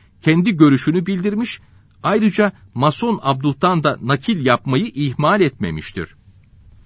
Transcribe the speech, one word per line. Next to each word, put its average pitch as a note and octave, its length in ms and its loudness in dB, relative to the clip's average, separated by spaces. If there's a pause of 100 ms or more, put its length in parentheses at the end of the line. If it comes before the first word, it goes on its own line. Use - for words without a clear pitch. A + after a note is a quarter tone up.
(220)
kendi F3 300 2
görüşünü D3+ 540 2
bildirmiş, G3+ 560 -4 (420)
ayrıca G#3 480 2 (220)
Mason D#3 500 0
Abduh'tan C#3+ 600 0
da D3 180 0
nakil C#3 440 -2
yapmayı C3 400 0
ihmal D3 560 -2
etmemiştir. F2 760 -6 (720)